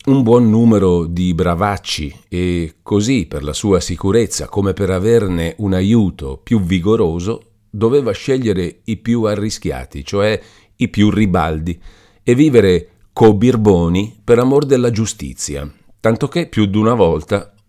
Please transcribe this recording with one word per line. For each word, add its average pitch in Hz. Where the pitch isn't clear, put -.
un 135
buon 117
numero 104
di 87
bravacci 87
e 87
così, 104
per 71
la 71
sua 98
sicurezza, 98
come 98
per 92
averne 92
un 98
aiuto 92
più 117
vigoroso, 92
doveva 123
scegliere 107
i 110
più 117
arrischiati, 90
cioè 101
i 120
più 104
ribaldi, 87
e 120
vivere 117
co 110
birboni 104
per 117
amor 139
della 123
giustizia, 71
tanto 117
che -
più 107
d'una 107
volta, 90